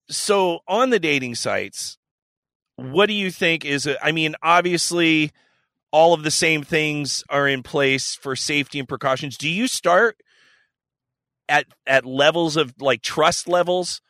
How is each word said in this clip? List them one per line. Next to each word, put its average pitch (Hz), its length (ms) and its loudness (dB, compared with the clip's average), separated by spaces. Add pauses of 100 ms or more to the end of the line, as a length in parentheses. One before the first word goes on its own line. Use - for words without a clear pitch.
So 185 580 0
on 226 220 2
the 233 100 2
dating 139 360 -2
sites, - 640 -6 (760)
what 135 280 0
do 208 80 2
you 196 180 -2
think 165 360 0
is 143 180 -2
it? 139 180 -2
I 151 100 0
mean, 156 300 -2
obviously, 165 880 2 (600)
all 165 220 6
of 156 80 0
the 151 80 -2
same 160 320 0
things 147 680 -2
are 143 180 0
in 135 160 -2
place 135 520 -2
for 135 200 -8
safety 147 440 -4
and 131 100 -8
precautions. 131 480 -4
Do 147 140 -6
you 208 160 -2
start 208 500 2 (1300)
at, 147 160 2 (200)
at 131 200 2
levels 151 500 2
of, 135 240 0
like, 131 220 0
trust - 440 0
levels 180 640 0